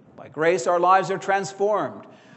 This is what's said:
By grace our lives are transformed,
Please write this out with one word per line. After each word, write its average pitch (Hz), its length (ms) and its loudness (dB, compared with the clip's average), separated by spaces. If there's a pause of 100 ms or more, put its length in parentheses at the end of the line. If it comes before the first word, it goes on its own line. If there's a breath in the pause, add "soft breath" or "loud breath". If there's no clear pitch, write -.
(160)
By 110 120 -20
grace 170 380 0
our 175 140 2
lives 180 300 4
are 190 80 -4
transformed, 196 880 -4 (300 loud breath)